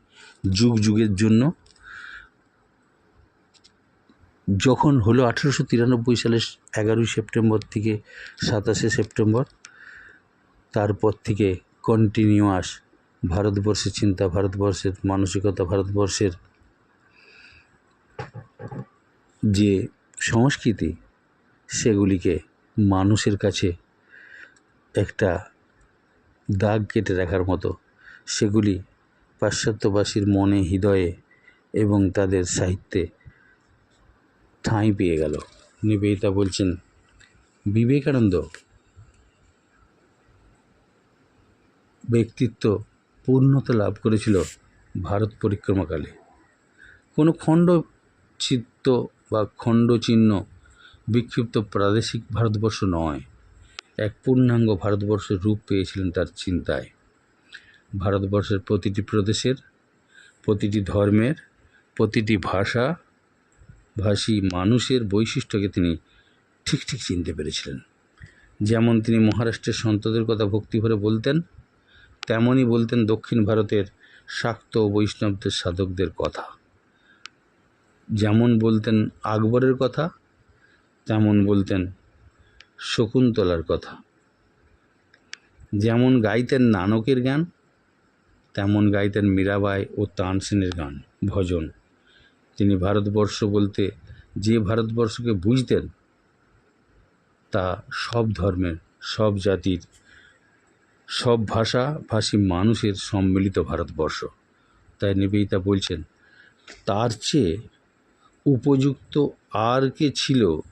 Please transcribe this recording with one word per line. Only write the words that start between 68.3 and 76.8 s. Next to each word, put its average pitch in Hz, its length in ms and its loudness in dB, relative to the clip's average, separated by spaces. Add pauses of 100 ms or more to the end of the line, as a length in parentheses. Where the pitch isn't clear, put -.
যেমন 113 380 2
তিনি 113 180 0
মহারাষ্ট্রের 110 560 0
সন্তদের 110 500 -2
কথা 110 200 -2
ভক্তিভরে 110 500 -2
বলতেন, 110 460 0 (840)
তেমনই 120 380 2
বলতেন 117 420 2
দক্ষিণ 110 380 0
ভারতের 107 400 0 (440)
শাক্ত - 480 -6
ও 107 120 2
বৈষ্ণবদের 101 640 -2
সাধকদের 92 600 -4
কথা। - 380 -8 (1600)